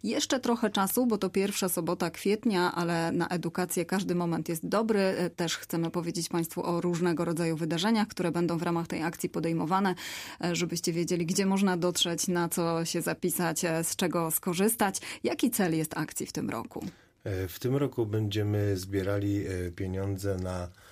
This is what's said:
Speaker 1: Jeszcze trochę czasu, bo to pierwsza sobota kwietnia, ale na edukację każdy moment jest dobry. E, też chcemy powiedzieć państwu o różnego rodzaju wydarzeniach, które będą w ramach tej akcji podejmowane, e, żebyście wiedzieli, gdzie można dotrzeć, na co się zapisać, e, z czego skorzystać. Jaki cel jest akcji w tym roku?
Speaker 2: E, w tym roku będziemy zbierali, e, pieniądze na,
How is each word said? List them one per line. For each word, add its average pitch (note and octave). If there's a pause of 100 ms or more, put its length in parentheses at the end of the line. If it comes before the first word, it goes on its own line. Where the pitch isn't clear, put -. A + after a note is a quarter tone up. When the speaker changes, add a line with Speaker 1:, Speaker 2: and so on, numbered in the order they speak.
Speaker 1:
Jeszcze C4
trochę A#3
czasu, G#3
bo G#3+
to F#3+
pierwsza G3
sobota F3
kwietnia, G3
ale E3+
na E3+
edukację F3
każdy F3+
moment E3+
jest E3+
dobry. A3
E, F#3+
też E3
chcemy E3
powiedzieć E3+
państwu E3+
o E3+
różnego F3
rodzaju E3
wydarzeniach, F3
które F3+
będą E3+
w D#3+
ramach E3+
tej E3
akcji E3
podejmowane, E3+ (500)
e, F3
żebyście E3+
wiedzieli, E3+
gdzie F#3+
można G3
dotrzeć, E3+
na F3
co E3
się E3
zapisać, E3
e, E3
z -
czego E3+
skorzystać. F#3+ (240)
Jaki C#4+
cel F3
jest D#3+
akcji -
w -
tym -
roku? - (400)
Speaker 2:
E, F#2+
w -
tym B2+
roku B2+
będziemy G#2
zbierali, G2+
e, F2+
pieniądze F#2+
na, F#2 (240)